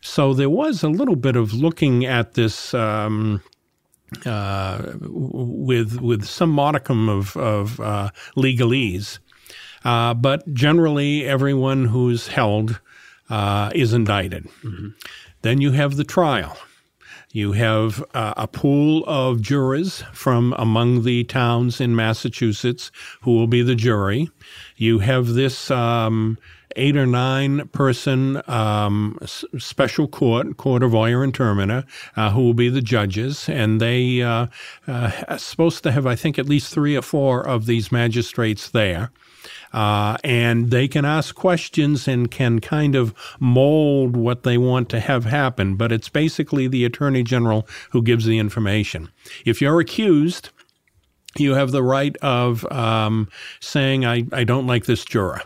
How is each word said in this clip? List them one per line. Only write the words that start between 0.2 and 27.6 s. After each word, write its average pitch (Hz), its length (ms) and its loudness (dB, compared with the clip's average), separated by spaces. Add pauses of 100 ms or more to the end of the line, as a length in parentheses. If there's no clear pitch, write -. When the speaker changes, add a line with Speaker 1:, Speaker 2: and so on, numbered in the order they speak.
Speaker 1:
there 139 160 2
was 240 340 0
a 156 60 0
little 202 260 2
bit 127 200 0
of 110 180 0
looking 131 520 2
at 123 300 -2
this, - 400 -2
um, 107 680 0 (840)
uh, 98 520 -4
w-, - 880 -8
with, 120 360 0
with 117 240 0
some - 260 0
modicum 143 580 0
of, 98 280 -2
of, 107 420 -2
uh, 104 320 -4 (240)
legalese. 123 840 0 (680)
Uh, 120 280 2
but 135 400 0
generally, 147 720 2
everyone 135 600 2
who's 120 420 0
held, 110 520 0 (500)
uh, 104 440 0
is 127 180 2
indicted. 101 520 0 (200)
Speaker 2:
Mm-hmm. 104 260 -10 (520)
Speaker 1:
Then 127 200 2
you 139 100 2
have 139 240 0
the 147 80 -2
trial. 131 540 0 (760)
You 101 180 -2
have, 110 520 0 (100)
uh, 110 240 -4
a 113 100 -6
pool 147 580 2
of 131 360 -2
jurors 139 600 -2 (120)
from 123 440 0
among 117 460 2
the 120 220 0
towns 120 560 0
in 123 140 0
Massachusetts 113 920 -2 (320)
who 123 140 2
will 117 120 4
be 120 140 2
the 120 140 2
jury. 110 540 0 (480)
You 113 220 2
have 120 340 2
this, 127 360 -2
um, 113 680 0 (400)
eight 139 180 2
or 139 100 2
nine 131 640 0